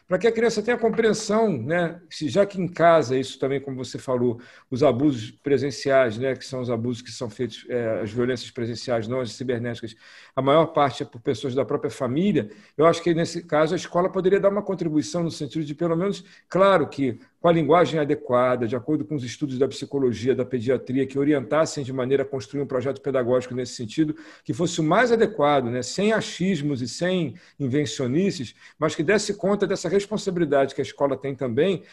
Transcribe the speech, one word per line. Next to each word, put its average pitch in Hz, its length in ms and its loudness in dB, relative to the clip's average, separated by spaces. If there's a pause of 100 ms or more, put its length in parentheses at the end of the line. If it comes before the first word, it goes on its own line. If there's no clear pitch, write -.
pra 180 100 -2
que 185 120 2
a 220 40 2
criança 220 300 0
tenha 233 160 0
compreensão, 220 720 2
né, 165 580 -2
se, 151 200 -6
já 190 180 4
que 196 160 -6
em 165 60 -2
casa, 156 500 4
isso 131 220 -6
também, 139 200 -2
como 135 160 -10
você 127 220 -10
falou, 123 420 0 (300)
os 131 140 0
abusos 127 480 2
presenciais, 135 840 0
né, 131 200 -2
que - 80 -16
são 131 160 -8
os 123 100 -4
abusos 117 320 -4
que - 80 -16
são 120 180 -8
feitos, - 400 -8
é, 117 340 -2
as 104 100 -6
violências 123 400 -2
presenciais, 117 560 -4
não 127 100 -4
as 120 140 -6
cibernéticas, 120 640 -6 (400)
a 135 40 -2
maior 143 260 6
parte 147 360 0
é 127 40 -8
por 120 140 -18
pessoas 127 360 -4
da 135 80 0
própria 143 260 -4
família, 139 600 0 (260)
eu 156 120 6
acho 165 140 2
que 175 120 2
nesse 170 280 -4
caso 156 300 0
a 185 60 -2
escola 180 340 -2
poderia 190 260 2
dar 196 120 4
uma 202 120 -2
contribuição 170 600 -2
no 165 80 -2
sentido 156 340 -6
de, 147 100 -8
pelo 165 220 0
menos, 190 260 -2 (280)
claro 185 360 6
que 127 320 -2 (220)
com 170 80 4
a 175 40 8
linguagem 160 460 4
adequada, 127 720 2
de 123 80 -2
acordo 139 300 -2
com 156 80 -6
os 127 100 -4
estudos 127 340 -6
da 135 80 4
psicologia, 131 680 0
da 123 100 0
pediatria, 127 600 -2
que 135 120 -6
orientassem 147 640 0
de 127 120 -8
maneira 135 300 2
a - 20 -12
construir 139 340 -6
um 139 60 -4
projeto 127 340 -2
pedagógico 127 540 0
nesse 123 200 -6
sentido, 151 400 -2 (300)
que - 80 -4
fosse 170 300 -2
o - 20 2
mais 214 260 4
adequado, 147 560 2
né, 123 160 -2
sem 202 300 0
achismos 156 680 -2
e 120 60 -6
sem 175 460 -2 (240)
invencionices, 139 960 -2 (240)
mas 151 160 0
que 175 80 -2
desse 202 300 2
conta 202 340 0
dessa 175 220 -2
responsabilidade 175 840 0
que - 80 -2
a - 20 -2
escola 139 320 -2
tem 135 180 -6
também 139 580 0